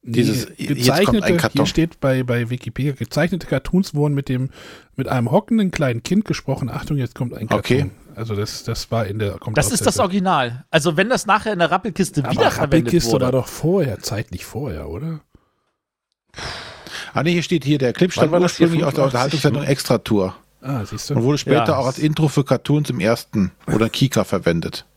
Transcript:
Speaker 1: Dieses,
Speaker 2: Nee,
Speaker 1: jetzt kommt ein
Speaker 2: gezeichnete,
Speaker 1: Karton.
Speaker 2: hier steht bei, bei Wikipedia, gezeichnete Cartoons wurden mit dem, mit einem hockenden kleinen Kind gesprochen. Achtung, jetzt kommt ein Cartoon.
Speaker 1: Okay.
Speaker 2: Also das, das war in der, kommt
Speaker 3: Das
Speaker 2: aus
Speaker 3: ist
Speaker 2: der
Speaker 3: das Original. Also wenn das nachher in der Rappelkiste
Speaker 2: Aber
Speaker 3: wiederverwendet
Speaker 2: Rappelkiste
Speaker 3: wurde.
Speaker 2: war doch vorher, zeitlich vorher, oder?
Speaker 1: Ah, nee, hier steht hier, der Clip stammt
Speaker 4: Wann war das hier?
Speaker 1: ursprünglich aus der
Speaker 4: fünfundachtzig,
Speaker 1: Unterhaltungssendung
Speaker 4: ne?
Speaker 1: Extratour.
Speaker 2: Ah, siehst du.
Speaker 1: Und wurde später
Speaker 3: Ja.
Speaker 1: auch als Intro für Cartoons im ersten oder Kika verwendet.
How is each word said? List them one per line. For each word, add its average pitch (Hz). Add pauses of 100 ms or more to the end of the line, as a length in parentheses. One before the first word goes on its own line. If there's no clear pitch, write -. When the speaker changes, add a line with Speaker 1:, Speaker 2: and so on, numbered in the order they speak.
Speaker 1:
Dieses, 127
Speaker 2:
Nee, -
Speaker 1:
jetzt -
kommt -
ein 143
Speaker 2:
gezeichnete, 175
Speaker 1:
Karton. 147
Speaker 2:
hier -
steht -
bei, 131
bei 120
Wikipedia, 127
gezeichnete 160
Cartoons 180
wurden 147
mit 139
dem, 131 (460)
mit 131
einem 117
hockenden 202
kleinen 123
Kind 202
gesprochen. -
Achtung, 147
jetzt 127
kommt 123
ein 110
Cartoon. 104 (220)
Speaker 1:
Okay. 139 (240)
Speaker 2:
Also 113
das, 101
das -
war 113
in 104
der, 101
kommt 113
Speaker 3:
Das 147
Speaker 2:
aus 277
Speaker 3:
ist 220
Speaker 2:
der -
Speaker 3:
das 226
Original. 175
Also 160
wenn 190
das 247
nachher 208
in 185
der 170
Rappelkiste 180
Speaker 2:
Aber -
Speaker 3:
wiederverwendet 156
Speaker 2:
Rappelkiste 120
Speaker 3:
wurde. 117
Speaker 2:
war 127
doch 127
vorher, 151
zeitlich -
vorher, 92
oder? 147 (1900)
Speaker 1:
Ah, 117
nee, 170
hier 170
steht 156
hier, 147
der 131
Clip 180
stammt -
Speaker 4:
Wann 156
war 175
das 180
hier? 165
Speaker 1:
ursprünglich 165
aus 135
der 147
Speaker 4:
fünfundachtzig, 135
Speaker 1:
Unterhaltungssendung 143
Speaker 4:
ne? -
Speaker 1:
Extratour. 107 (260)
Speaker 2:
Ah, 123
siehst -
du. 143
Speaker 1:
Und 120
wurde 139
später 143
Speaker 3:
Ja. 131
Speaker 1:
auch 127
als 131
Intro 156
für 139
Cartoons 147
im 123
ersten 104 (160)
oder 110
Kika 120
verwendet. 85 (120)